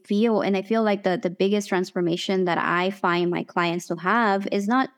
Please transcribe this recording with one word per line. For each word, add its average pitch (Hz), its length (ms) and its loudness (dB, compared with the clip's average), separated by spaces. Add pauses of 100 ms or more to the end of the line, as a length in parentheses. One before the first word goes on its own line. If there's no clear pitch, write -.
feel, 214 360 2
and 196 140 0
I 190 60 -2
feel 226 220 0
like 202 200 0
the, 180 140 0
the 180 140 -4
biggest 202 380 0
transformation 180 760 0
that 170 140 0
I 180 320 0
find 175 400 0
my 170 120 -2
clients 175 440 -2
to 175 80 -4
have 196 560 0
is 202 160 -2
not, 254 300 0